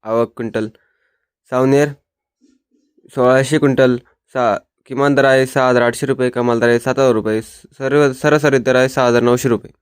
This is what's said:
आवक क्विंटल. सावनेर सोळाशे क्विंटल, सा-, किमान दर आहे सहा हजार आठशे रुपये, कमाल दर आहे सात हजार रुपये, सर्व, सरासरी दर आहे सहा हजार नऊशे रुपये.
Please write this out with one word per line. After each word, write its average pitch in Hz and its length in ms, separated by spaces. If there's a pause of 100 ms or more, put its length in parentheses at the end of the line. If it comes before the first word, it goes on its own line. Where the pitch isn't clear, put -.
आवक 113 320
क्विंटल. 110 320 (800)
सावनेर 135 400 (1300)
सोळाशे 131 440
क्विंटल, 131 360 (380)
सा-, 120 240 (280)
किमान 139 300
दर 135 100
आहे 131 200
सहा 131 240
हजार 123 120
आठशे 120 240
रुपये, 127 240
कमाल 120 300
दर 120 100
आहे 120 100
सात 131 200
हजार 131 140
रुपये, 110 280
सर्व, 135 720
सरासरी 147 440
दर 127 180
आहे 131 140
सहा 131 180
हजार 120 140
नऊशे 123 280
रुपये. 110 220 (100)